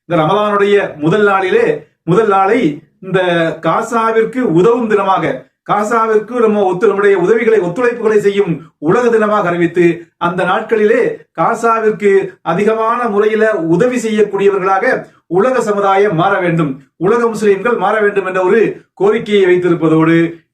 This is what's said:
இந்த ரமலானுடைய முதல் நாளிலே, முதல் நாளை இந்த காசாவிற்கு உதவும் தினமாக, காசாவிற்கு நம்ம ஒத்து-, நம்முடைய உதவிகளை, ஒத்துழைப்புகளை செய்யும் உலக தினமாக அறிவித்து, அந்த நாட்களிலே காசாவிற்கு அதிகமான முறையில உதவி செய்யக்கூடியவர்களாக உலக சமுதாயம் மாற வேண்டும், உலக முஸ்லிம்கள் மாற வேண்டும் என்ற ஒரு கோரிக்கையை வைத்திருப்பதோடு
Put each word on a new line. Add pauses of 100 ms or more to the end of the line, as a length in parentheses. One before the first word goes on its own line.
இந்த
ரமலானுடைய (200)
முதல்
நாளிலே, (380)
முதல்
நாளை (400)
இந்த (420)
காசாவிற்கு (120)
உதவும்
தினமாக, (300)
காசாவிற்கு
நம்ம
ஒத்து-,
நம்முடைய
உதவிகளை,
ஒத்துழைப்புகளை
செய்யும் (260)
உலக
தினமாக
அறிவித்து, (320)
அந்த
நாட்களிலே (300)
காசாவிற்கு (300)
அதிகமான
முறையில (140)
உதவி
செய்யக்கூடியவர்களாக (220)
உலக
சமுதாயம்
மாற
வேண்டும், (240)
உலக
முஸ்லிம்கள்
மாற
வேண்டும்
என்ற
ஒரு (320)
கோரிக்கையை
வைத்திருப்பதோடு (360)